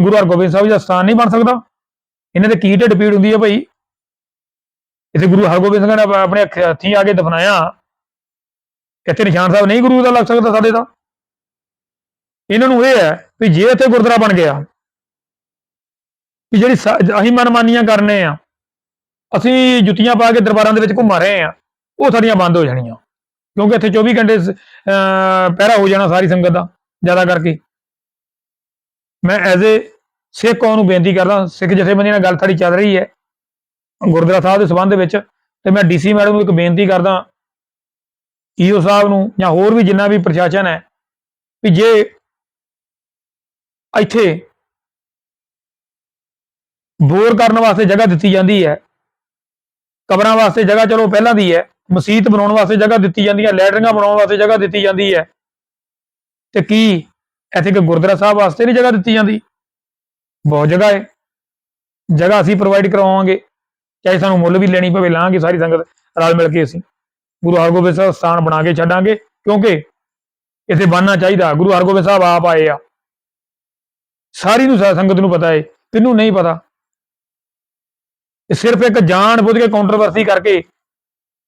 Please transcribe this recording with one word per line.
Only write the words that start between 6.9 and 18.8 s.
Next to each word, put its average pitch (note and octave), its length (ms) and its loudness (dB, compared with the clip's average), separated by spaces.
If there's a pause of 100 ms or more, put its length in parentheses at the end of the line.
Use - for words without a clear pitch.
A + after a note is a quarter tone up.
ਆ G3 60 2
ਕੇ G3+ 100 0
ਦਫਨਾਇਆ, E3+ 600 -2 (1400)
ਇੱਥੇ F#3 140 -2
ਨਿਸ਼ਾਨ F3+ 280 0
ਸਾਹਿਬ G3+ 140 2
ਨਹੀਂ A3+ 160 0
ਗੁਰੂ B3+ 220 2
ਦਾ B3 60 2
ਲੱਗ A#3+ 140 2
ਸਕਦਾ A3+ 300 0
ਸਾਡੇ A3 160 0
ਦਾ? A3+ 160 -4 (1600)
ਇਹਨਾਂ A3+ 180 2
ਨੂੰ B3 180 2
ਇਹ C4 100 2
ਹੈ E3 340 -2 (100)
ਵੀ A3+ 80 2
ਜੇ E3 140 2
ਇੱਥੇ B3+ 240 2
ਗੁਰਦੁਆਰਾ A#3 300 2
ਬਣ G#3+ 180 2
ਗਿਆ, D3+ 260 0 (1900)
ਵੀ G#3+ 80 2
ਜਿਹੜੀ A#3+ 160 2
ਸਾ-, G#3 440 0
ਅਸੀਂ A#3 120 2
ਮਨਮਾਨੀਆਂ A#3+ 500 2
ਕਰਨੇ G#3 420 0
ਆ, D3+ 120 -4 (1000)